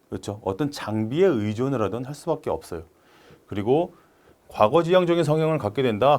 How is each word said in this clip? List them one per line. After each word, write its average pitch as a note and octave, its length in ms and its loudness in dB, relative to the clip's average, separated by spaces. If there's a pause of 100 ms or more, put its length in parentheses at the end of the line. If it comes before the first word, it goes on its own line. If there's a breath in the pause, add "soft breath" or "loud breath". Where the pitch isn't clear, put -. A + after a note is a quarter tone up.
그렇죠? G#2 340 -10
어떤 C3+ 280 -2
장비에 A2 540 -2
의존을 A#2 580 -2
하던 A2 220 -4
할 C#3+ 100 -12
수밖에 D3+ 340 -6
없어요. D#2+ 340 -8 (640 soft breath)
그리고 B2+ 480 -2 (540 soft breath)
과거 A#2+ 360 4
지향적인 E3+ 400 2
성향을 D#3 340 0
갖게 A#2 260 -2
된다. B2+ 360 4